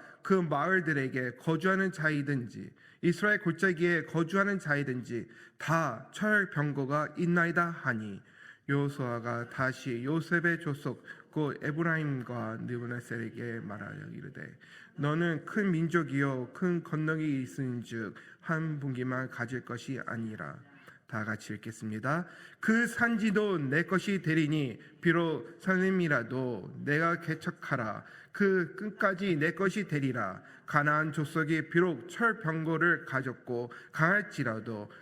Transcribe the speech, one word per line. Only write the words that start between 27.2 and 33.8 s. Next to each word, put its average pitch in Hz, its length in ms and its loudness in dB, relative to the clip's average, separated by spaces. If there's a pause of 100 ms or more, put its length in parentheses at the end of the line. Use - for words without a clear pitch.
개척하라. 143 840 -4 (280)
그 190 420 4
끝까지 196 640 0
내 151 160 2
것이 190 340 0
되리라. 120 560 -2 (240)
가나안 151 460 4
족속이 156 580 0
비록 170 380 2
철병거를 165 960 2
가졌고 123 680 -4 (200)